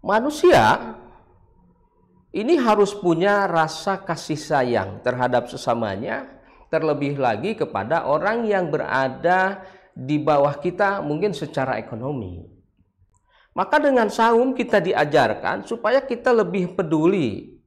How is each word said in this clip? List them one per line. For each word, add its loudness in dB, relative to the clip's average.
Manusia 4
ini 0
harus 4
punya 2
rasa -2
kasih -6
sayang -2
terhadap 0
sesamanya, -4
terlebih -2
lagi -2
kepada -4
orang 0
yang 0
berada 0
di -2
bawah 2
kita -2
mungkin -2
secara -4
ekonomi. -8
Maka 2
dengan 4
saum 2
kita 0
diajarkan 0
supaya -2
kita -2
lebih 0
peduli 0